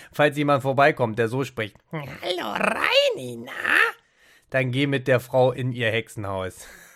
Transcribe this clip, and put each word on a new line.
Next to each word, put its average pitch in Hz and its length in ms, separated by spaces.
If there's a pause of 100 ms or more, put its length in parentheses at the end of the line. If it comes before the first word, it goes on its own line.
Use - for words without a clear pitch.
(120)
Falls 147 260
jemand 143 240
vorbeikommt, 135 560
der 117 100
so 131 160
spricht. 110 320 (160)
"Hallo 165 600
Reini, 415 920
na?" 254 80 (1000)
Dann 131 200
geh 135 140
mit 139 220
der 127 120
Frau 127 320
in 131 200
ihr 117 180
Hexenhaus. 98 800 (280)